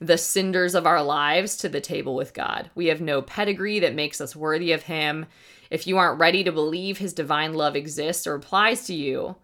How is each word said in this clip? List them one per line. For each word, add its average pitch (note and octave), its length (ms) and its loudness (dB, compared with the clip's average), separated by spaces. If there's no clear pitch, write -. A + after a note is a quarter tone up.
the E3 180 6
cinders F#3 560 0
of E3+ 120 2
our D#3+ 160 6
lives D3+ 560 0
to G3 100 -4
the C#3+ 120 -4
table C#3 340 -6
with C#3+ 200 -6
God. - 400 -6
We E3+ 120 -2
have D#3 140 2
no D3 200 0
pedigree G3+ 600 -2
that D#3 140 4
makes D3 260 -4
us D3 160 -10
worthy D#3 360 0
of D#3 100 -2
him. D#3 440 -4
If D#3+ 160 -6
you F#3 100 0
aren't F3 240 4
ready F3 240 6
to F3 80 2
believe E3+ 460 -2
his F#3+ 160 -6
divine D#3 400 -2
love D3 220 0
exists D3+ 500 -4
or D3+ 80 -2
applies G3 520 2
to F#3 80 -6
you, C#3+ 500 -4